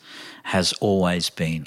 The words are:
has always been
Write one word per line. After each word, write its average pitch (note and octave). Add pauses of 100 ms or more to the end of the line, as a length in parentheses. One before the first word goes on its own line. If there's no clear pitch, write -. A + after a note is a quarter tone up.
(420)
has -
always F2+
been D#2+